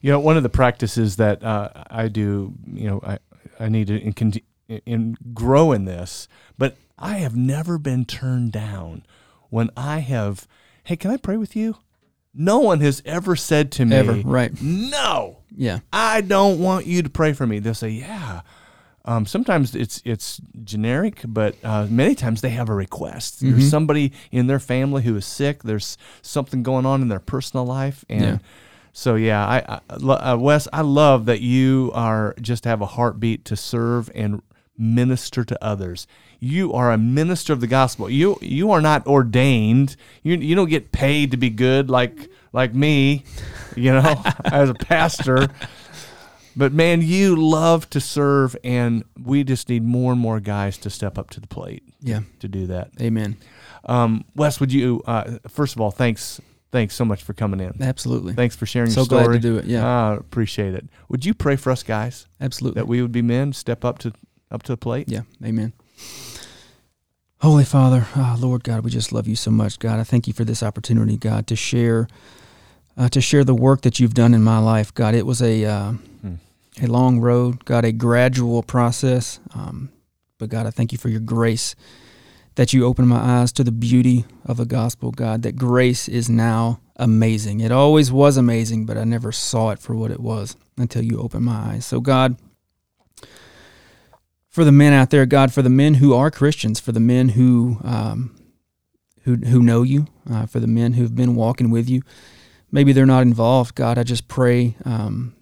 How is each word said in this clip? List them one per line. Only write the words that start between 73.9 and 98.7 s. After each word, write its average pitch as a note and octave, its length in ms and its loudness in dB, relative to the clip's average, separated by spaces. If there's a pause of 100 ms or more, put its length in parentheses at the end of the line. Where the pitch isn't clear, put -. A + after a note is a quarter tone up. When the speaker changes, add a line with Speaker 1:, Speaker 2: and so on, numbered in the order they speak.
Speaker 2:
you've A#2 140 4
done A#2+ 180 6
in A2+ 100 6
my A2 160 4
life, A2 360 2
God. A2+ 200 0
It A#2 120 0
was B2 160 -2
a, A2 240 2
uh, G#2 260 -4 (300)
Speaker 1:
Hmm. F#2+ 120 -10 (480)
Speaker 2:
a B2+ 40 -2
long B2 340 4
road, B2 440 0
God, A#2 200 0
a A2+ 80 2
gradual A#2+ 720 2
process. B2 760 0 (160)
Um, G#2 360 -12 (480)
but A2 100 -10
God, A2 180 -6
I A2 40 -6
thank A#2 220 -2
you A#2 60 -8
for - 100 -6
your A2 120 -2
grace, A2+ 560 -2 (800)
that - 180 2
you B2 140 4
opened B2+ 220 4
my A#2+ 120 4
eyes B2 320 2
to C#3 120 0
the A#2+ 60 0
beauty B2 540 2 (220)
of B2 100 -4
the A#2+ 80 -4
gospel, A#2 460 -4
God, A#2 320 -4
that A#2 140 -6
grace B2 520 2
is A#2 220 -2
now A2+ 500 2 (160)
amazing. A2 640 2
It A2+ 100 0
always C#3+ 400 6
was C#3 280 4
amazing, A2+ 480 0
but A2 100 -6
I A2 80 -4
never A2+ 260 -2
saw A2+ 420 -2
it G#2 60 -8
for - 160 -8
what A2+ 160 -4
it - 100 -8
was A2 360 -8 (220)
until A#2+ 240 -4
you A2+ 160 -2
opened A2 260 -4
my A2 300 -4
eyes. A#2+ 100 -8
So B2 160 -4
God, C3 360 2 (2000)
for E3 160 2
the C#3+ 80 8
men C#3+ 220 10
out C3 160 6
there, C#3 160 4
God, C3+ 260 4
for C#3+ 80 0
the B2+ 80 4
men C#3 260 6
who C#3 200 6
are C#3 160 4
Christians, C#3+ 500 0
for A#2+ 120 -6
the A2+ 80 0
men B2 300 4
who, A#2+ 540 4
um, A2 500 -4 (880)